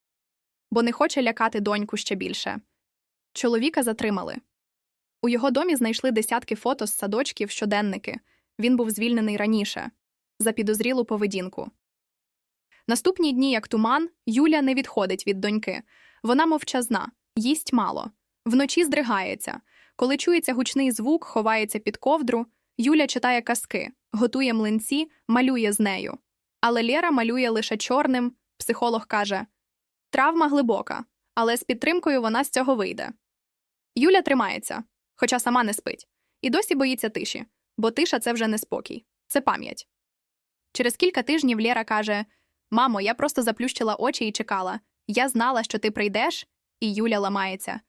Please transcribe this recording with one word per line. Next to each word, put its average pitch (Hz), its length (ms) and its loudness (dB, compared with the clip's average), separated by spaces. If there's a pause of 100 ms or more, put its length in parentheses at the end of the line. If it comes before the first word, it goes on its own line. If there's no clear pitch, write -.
(720)
Бо 233 120 2
не 240 100 0
хоче 294 300 2
лякати 226 380 0
доньку 208 360 -2
ще 208 180 -4
більше. 185 460 -6 (720)
Чоловіка 247 500 0
затримали. 220 540 -2 (840)
У 240 60 2
його 240 220 2
домі 302 260 2
знайшли 233 340 0
десятки 220 440 -2
фото 233 320 -2
з - 80 -2
садочків, 208 560 -4
щоденники. 208 680 -2 (380)
Він 240 180 2
був 233 140 0
звільнений 214 460 0
раніше. 208 540 -2 (480)
За 220 140 0
підозрілу 226 520 0
поведінку. 202 680 -4 (1200)
Наступні 311 440 2
дні, 262 180 2
як 226 180 -2
туман, 247 400 2 (180)
Юля 294 360 4
не 262 120 2
відходить 196 520 -2
від 196 140 0
доньки. 208 420 -2 (400)
Вона 262 240 4
мовчазна, 247 640 0 (260)
їсть 254 360 0
мало. 208 380 0 (360)
Вночі 269 380 4
здригається. 233 760 -2 (360)
Коли 262 200 2
чується 330 380 2
гучний 262 360 0
звук, 269 340 0
ховається 220 540 0
під 208 180 -4
ковдру. 240 500 0 (300)
Юля 294 300 4
читає 247 360 0
казки, - 500 -4 (200)
готує 240 420 0
млинці, 220 560 -2 (180)
малює 240 440 2
з 208 80 0
нею. 196 380 -2 (420)
Але 233 220 2
Лєра 302 280 2
малює 247 380 0
лише 220 280 -2
чорним. 254 600 0 (200)
Психолог 233 500 -2
каже, 202 400 -2 (640)
«Травма 311 380 4
глибока, 240 560 0 (300)
але 233 220 2
з 233 80 -4
підтримкою 285 580 0
вона 226 220 0
з - 60 -6
цього 262 240 2
вийде». 190 360 -4 (840)
Юля 349 280 6
тримається, 226 640 -2 (320)
хоча 247 220 0
сама 240 260 2
не 208 100 -4
спить. - 340 -8 (340)
І 254 80 -2
досі 349 240 0
боїться 262 340 0
тиші, - 360 -6 (320)
бо 226 140 0
тиша — 277 300 0
це 240 120 -2
вже 226 160 0
не 220 100 0
спокій, - 460 -8 (240)
це - 120 2
пам'ять. - 480 -4 (840)
Через 240 240 0
кілька 359 260 2
тижнів 254 380 2
Лєра 226 240 0
каже, 214 400 0 (460)
«Мамо, 233 300 2
я 208 140 0
просто 277 280 0
заплющила 226 520 -2
очі 240 340 -2
і 214 40 -6
чекала. 196 480 -4 (260)
Я 240 220 0
знала, 240 340 2
що - 160 -4
ти 214 120 0
прийдеш». 214 560 -2 (340)
І 214 140 -2
Юля 214 240 0
ламається. 196 720 -4